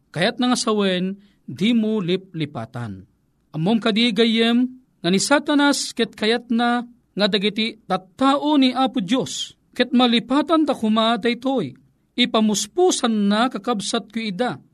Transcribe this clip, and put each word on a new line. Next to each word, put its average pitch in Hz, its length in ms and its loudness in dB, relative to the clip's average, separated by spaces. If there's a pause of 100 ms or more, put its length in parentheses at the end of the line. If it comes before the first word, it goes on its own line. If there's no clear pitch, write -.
Kayat 214 320 -2
na 247 120 0
nga 240 80 0
sawen, 196 600 -2 (240)
di 208 320 0
mo 214 240 0
liplipatan. 143 1040 -6 (480)
Ammom 175 240 0
kadi 226 360 2
gayem, 233 680 0 (180)
nga 170 160 -4
ni 196 80 2
Satanas 285 720 2
ket 220 240 -4
kayat 233 320 -2
na 240 320 0 (320)
nga 202 160 0
dagiti 214 560 -2
tattao 277 720 0
ni 254 160 4
Apo 262 240 -2
Diyos. 208 560 -4 (160)
Ket 254 240 -2
malipatan 262 720 2
ta 277 80 0
kuma 220 400 0
daytoy. 240 560 -2 (480)
Ipamuspusan 240 960 2 (160)
na 220 160 2
kakabsat 233 640 -4
ko - 80 -8
ida. 214 400 -4 (160)